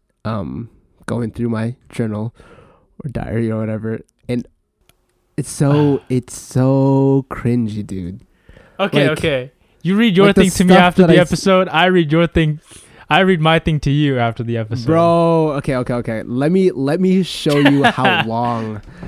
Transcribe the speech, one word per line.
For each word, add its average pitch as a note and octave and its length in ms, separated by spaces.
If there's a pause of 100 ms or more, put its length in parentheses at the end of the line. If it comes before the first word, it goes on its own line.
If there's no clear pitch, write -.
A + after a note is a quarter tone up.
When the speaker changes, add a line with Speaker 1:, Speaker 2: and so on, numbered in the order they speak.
(240)
Speaker 1:
um, G#2+ 460 (380)
going A#2 240
through A#2+ 180
my A2+ 260 (140)
journal A2 440 (720)
or D3 60
diary A2+ 420
or A2 80
whatever, A2 420 (280)
and B2 180 (880)
it's - 120
so, C#3+ 560
Speaker 2:
<sighs> - 40
Speaker 1:
it's - 280
so C3+ 920
cringy, A2 560
dude. F#2+ 360 (580)
Speaker 2:
Okay, G3 300
Speaker 1:
Like, D#3 100
Speaker 2:
okay. C#3 320 (320)
You F#3+ 140
read A3 180
your F#3+ 120
Speaker 1:
like, G3+ 80
the G3 80
Speaker 2:
thing F#3 80
to - 120
me F3+ 100
Speaker 1:
stuff F3+ 100
Speaker 2:
after F3+ 200
Speaker 1:
that E3+ 40
Speaker 2:
the E3+ 120
Speaker 1:
I - 20
s- E3+ 80
Speaker 2:
episode. F#3 400
I D#3+ 180
read F3 240
your E3+ 160
thing. D#3 320 (500)
I D3+ 100
read F#3 220
my D#3+ 180
thing D#3 220
to C#3 100
you C#3+ 260
after A#2 260
the A#2 140
episode. A2+ 300
Speaker 1:
Bro, E3 680
okay, C3+ 180
okay, B2+ 200
okay. A#2 280
Let C3+ 300
me, F#3+ 180
let C#3+ 300
me F#3+ 200
show D3+ 360
you C#3+ 260
Speaker 2:
<laughs> - 0
Speaker 1:
how D#3 420
long. A2+ 560 (260)